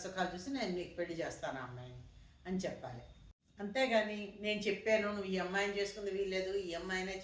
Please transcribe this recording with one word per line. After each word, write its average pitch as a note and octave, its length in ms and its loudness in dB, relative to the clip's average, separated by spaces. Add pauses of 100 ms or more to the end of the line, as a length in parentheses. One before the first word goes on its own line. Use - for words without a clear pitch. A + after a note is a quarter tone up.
సుఖాలు F#3 340 0
చూసి F3+ 160 -6
నేను A3+ 240 2
నీకు F3 200 -4
పెళ్లి F3 200 -2
చేస్తాను C#3+ 460 -2
ఆ B2+ 60 -6
అమ్మాయిని" B2+ 360 -10 (440)
అని F#3 100 0
చెప్పాలి. C3+ 460 -4 (540)
అంతేగాని G#3 840 2
"నేను G#3 200 2
చెప్పాను, G#3 480 4
నువ్వు G3+ 160 0
ఈ F#3+ 140 2
అమ్మాయిని G3 420 2
చేసుకుంది G3+ 300 -2
వీల్లేదు, F#3+ 460 2
ఈ F3+ 180 -2
అమ్మాయినే F#3 500 -2